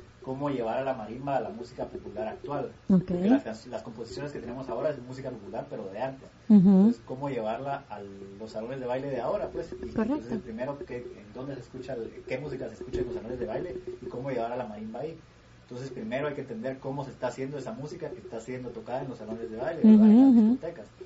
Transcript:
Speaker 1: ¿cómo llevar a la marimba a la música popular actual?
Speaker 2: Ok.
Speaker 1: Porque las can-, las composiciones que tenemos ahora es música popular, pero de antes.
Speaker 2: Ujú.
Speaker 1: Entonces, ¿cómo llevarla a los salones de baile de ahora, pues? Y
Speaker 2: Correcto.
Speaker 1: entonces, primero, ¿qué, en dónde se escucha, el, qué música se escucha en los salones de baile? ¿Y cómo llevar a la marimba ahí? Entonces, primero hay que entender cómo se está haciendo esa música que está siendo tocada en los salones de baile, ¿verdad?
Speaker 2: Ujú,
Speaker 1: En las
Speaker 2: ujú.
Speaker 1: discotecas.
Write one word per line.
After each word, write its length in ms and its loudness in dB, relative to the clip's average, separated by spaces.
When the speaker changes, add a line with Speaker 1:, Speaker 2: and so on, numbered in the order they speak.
Speaker 1:
¿cómo 260 -2
llevar 300 0
a 40 -2
la 100 0
marimba 440 -2
a 40 2
la 80 -4
música 360 -8
popular 420 -8
actual? 440 -6
Speaker 2:
Ok. 180 6
Speaker 1:
Porque 220 0
las 140 4
can-, 280 -10
las 100 -6
composiciones 520 -10
que 60 -8
tenemos 280 -10
ahora 220 -2
es 120 -6
música 280 -10
popular, 400 -10
pero 160 -8
de 160 -8
antes. 260 -6
Speaker 2:
Ujú. 80 12
Speaker 1:
Entonces, 360 8
¿cómo 240 -6
llevarla 600 -4
a 120 -10
los 120 -10
salones 300 -6
de 60 -6
baile 220 -2
de 120 -4
ahora, 280 -2
pues? 220 -6
Y 120 -8
Speaker 2:
Correcto. 220 2
Speaker 1:
entonces, 260 -4
primero, 440 -6
¿qué, 120 -8
en 360 -12
dónde 220 -8
se 60 -12
escucha, 320 -10
el, 160 -6
qué 120 -4
música 280 -8
se 60 -12
escucha 260 -6
en 60 0
los 100 -6
salones 240 -6
de 60 -2
baile? 320 -4
¿Y 60 -10
cómo 240 -6
llevar 200 -2
a 60 -4
la 80 -4
marimba 340 -10
ahí? 180 -6
Entonces, 280 -10
primero 360 -2
hay 80 -4
que 60 -6
entender 380 -6
cómo 240 -4
se 80 -10
está 160 -4
haciendo 300 -4
esa 140 -8
música 380 -8
que 100 -10
está 200 -10
siendo 300 -8
tocada 320 -6
en 80 -8
los 80 -8
salones 320 -8
de 80 -8
baile, 240 -4
¿verdad? 140 12
Speaker 2:
Ujú, 100 10
Speaker 1:
En 140 12
las 100 10
Speaker 2:
ujú. 220 10
Speaker 1:
discotecas. 340 -4